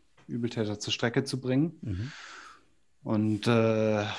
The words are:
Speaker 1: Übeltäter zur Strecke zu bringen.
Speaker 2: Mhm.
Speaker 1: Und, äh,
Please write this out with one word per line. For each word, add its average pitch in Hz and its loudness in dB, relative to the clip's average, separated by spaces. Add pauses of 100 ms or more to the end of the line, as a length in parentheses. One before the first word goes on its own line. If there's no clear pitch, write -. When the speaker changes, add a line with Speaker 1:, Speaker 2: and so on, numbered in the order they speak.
(260)
Speaker 1:
Übeltäter 117 -2
zur - -4
Strecke 123 0
zu 135 -4
bringen. 135 0
Speaker 2:
Mhm. 110 -6 (920)
Speaker 1:
Und, 107 0
äh, 110 4 (140)